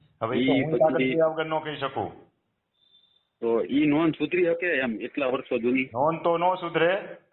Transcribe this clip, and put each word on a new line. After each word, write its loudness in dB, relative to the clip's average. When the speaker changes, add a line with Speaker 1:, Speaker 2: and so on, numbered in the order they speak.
Speaker 1:
હવે -2
ઈ 2
તો 4
Speaker 2:
ઈ 2
Speaker 1:
હું -2
કાગળ 4
Speaker 2:
પછી 0
Speaker 1:
જોયા 2
વગર -2
ન -2
કહી -8
શકું. -6
Speaker 2:
તો 0
ઈ 2
નોંધ 2
સુધરી 0
શકે 0
એમ, -2
એટલા -4
વર્ષો -2
જૂની? 0
Speaker 1:
નોંધ 0
તો 2
ન 2
સુધરે, 0